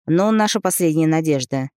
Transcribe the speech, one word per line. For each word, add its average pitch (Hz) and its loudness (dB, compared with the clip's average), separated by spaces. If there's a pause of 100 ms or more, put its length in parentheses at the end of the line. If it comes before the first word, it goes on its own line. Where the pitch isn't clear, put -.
Но 180 2
он 220 2
наша 214 0
последняя 160 0
надежда. 143 -2